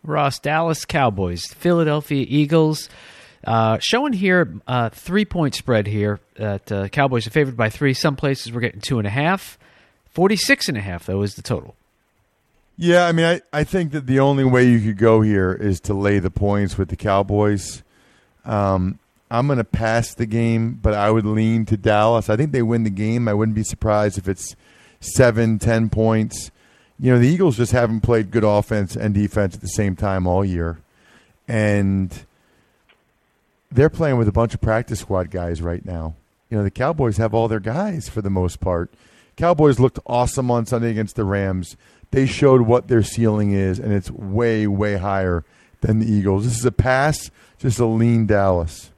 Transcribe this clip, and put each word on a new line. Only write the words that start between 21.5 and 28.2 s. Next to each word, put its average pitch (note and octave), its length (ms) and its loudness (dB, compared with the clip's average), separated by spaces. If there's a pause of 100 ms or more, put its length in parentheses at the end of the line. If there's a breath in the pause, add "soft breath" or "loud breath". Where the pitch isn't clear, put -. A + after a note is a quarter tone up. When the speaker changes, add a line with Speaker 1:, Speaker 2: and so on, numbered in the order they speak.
Speaker 2:
to G#2+ 100 0
Dallas. A2 540 2
I G#2+ 60 2
think D3 160 -2
they B2+ 100 0
win A#2 220 0
the G#2 60 0
game. A2 360 -2
I G#2 80 0
wouldn't A2 220 0
be G#2+ 80 -2
surprised G#2+ 540 0
if F#2 100 -6
it's - 260 -8 (460 soft breath)
seven, A2+ 580 2
ten A2+ 300 0
points. A2 640 -2 (480 soft breath)
You B2+ 120 4
know, B2 60 6
the A#2+ 100 6
Eagles E3+ 280 2
just A#2 160 0
haven't A2+ 300 0
played A2 280 2